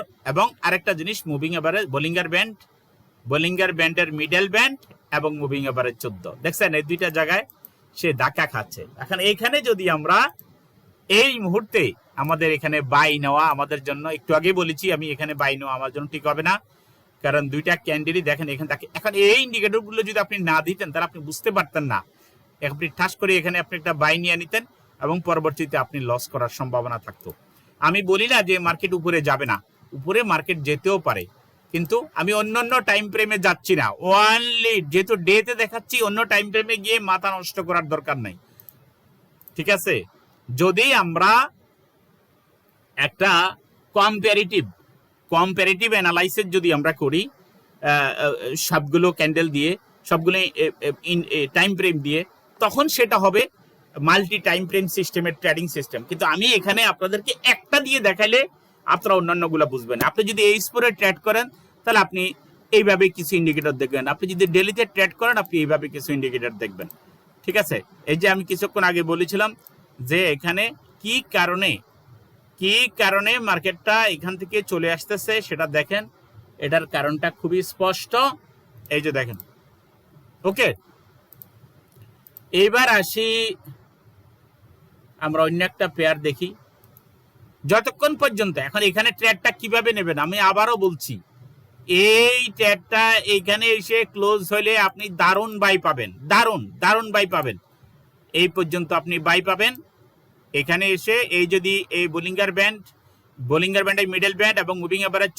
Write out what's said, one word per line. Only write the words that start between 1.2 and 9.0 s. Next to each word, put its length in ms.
মুভিং 240
অ্যাভারেজ, 380
বোলিঙ্গার 400
ব্যান্ড, 220
বোলিঙ্গার 480
ব্যান্ডের 300
মিডল 260
ব্যান্ড 220
এবং 140
মুভিং 260
অ্যাভারেজ 360
চোদ্দ। 220
দেখছেন, 260
এই 100
দুইটা 180
জায়গায় 260
সে 100
ধাক্কা 320
খাচ্ছে। 280